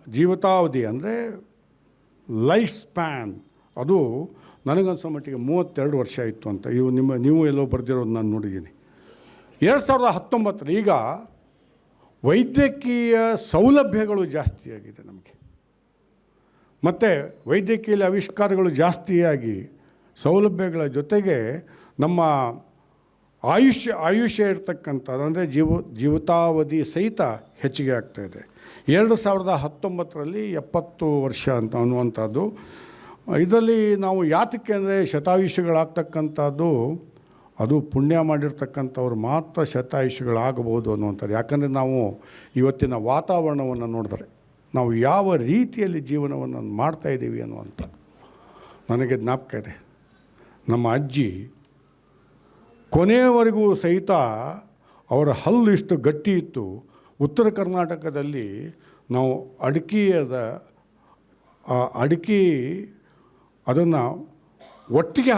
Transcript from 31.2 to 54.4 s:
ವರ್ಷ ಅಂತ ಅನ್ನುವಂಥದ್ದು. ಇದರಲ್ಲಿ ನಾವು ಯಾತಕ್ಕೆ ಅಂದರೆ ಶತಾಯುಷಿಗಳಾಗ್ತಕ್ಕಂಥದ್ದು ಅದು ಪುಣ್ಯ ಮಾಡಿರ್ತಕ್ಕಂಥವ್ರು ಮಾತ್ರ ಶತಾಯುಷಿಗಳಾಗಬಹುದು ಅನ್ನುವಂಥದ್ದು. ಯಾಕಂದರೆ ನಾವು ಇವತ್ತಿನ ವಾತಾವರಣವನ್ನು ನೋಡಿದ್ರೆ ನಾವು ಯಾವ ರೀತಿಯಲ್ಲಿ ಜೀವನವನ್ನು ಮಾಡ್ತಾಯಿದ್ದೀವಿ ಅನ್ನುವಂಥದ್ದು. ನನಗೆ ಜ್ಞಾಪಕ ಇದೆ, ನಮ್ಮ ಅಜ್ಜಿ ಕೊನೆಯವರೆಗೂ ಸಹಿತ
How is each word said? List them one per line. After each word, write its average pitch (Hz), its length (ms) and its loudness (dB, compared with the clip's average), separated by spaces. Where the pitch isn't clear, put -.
ವರ್ಷ 127 240 -4
ಅಂತ 117 260 -2
ಅನ್ನುವಂಥದ್ದು. 120 680 -2
ಇದರಲ್ಲಿ 220 520 4
ನಾವು 190 140 0
ಯಾತಕ್ಕೆ 233 380 -2
ಅಂದರೆ 196 320 0
ಶತಾಯುಷಿಗಳಾಗ್ತಕ್ಕಂಥದ್ದು 160 1600 0
ಅದು 117 160 2
ಪುಣ್ಯ 143 260 2
ಮಾಡಿರ್ತಕ್ಕಂಥವ್ರು 135 840 -4
ಮಾತ್ರ 151 480 -2
ಶತಾಯುಷಿಗಳಾಗಬಹುದು 123 1300 -2
ಅನ್ನುವಂಥದ್ದು. 104 400 -4
ಯಾಕಂದರೆ 143 360 -2
ನಾವು 131 200 0
ಇವತ್ತಿನ 131 380 2
ವಾತಾವರಣವನ್ನು 143 840 -2
ನೋಡಿದ್ರೆ 107 300 -6
ನಾವು 123 140 2
ಯಾವ 190 260 2
ರೀತಿಯಲ್ಲಿ 175 640 0
ಜೀವನವನ್ನು 135 500 -6
ಮಾಡ್ತಾಯಿದ್ದೀವಿ 127 640 -4
ಅನ್ನುವಂಥದ್ದು. - 520 -14
ನನಗೆ 123 340 0
ಜ್ಞಾಪಕ 127 380 -4
ಇದೆ, - 120 -16
ನಮ್ಮ 120 160 0
ಅಜ್ಜಿ 135 320 -2
ಕೊನೆಯವರೆಗೂ 226 720 4
ಸಹಿತ 190 360 0